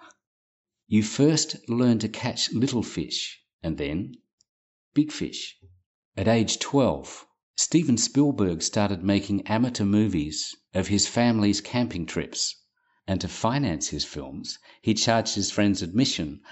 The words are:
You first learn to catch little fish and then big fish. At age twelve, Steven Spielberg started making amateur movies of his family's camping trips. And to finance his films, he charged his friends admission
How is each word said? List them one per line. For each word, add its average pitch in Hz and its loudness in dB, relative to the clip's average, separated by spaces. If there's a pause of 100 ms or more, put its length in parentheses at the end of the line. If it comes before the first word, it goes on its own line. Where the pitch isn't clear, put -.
(880)
You 107 4
first 151 2 (100)
learn 120 4
to 107 -2
catch - -4
little 123 0
fish - -6 (200)
and 80 -4
then - -4 (800)
big 151 2
fish. - -8 (580)
At 98 0
age 113 2
twelve, 98 0 (320)
Steven 156 2
Spielberg 107 2
started 98 0
making 98 0
amateur 117 0
movies 98 0 (180)
of 92 -2
his 101 2
family's 110 2
camping 110 -4
trips. - -6 (500)
And 95 0
to 87 -4
finance 113 -2
his 73 -6
films, - -12 (240)
he 110 2
charged 110 0
his 98 -4
friends 104 2
admission 87 -2 (120)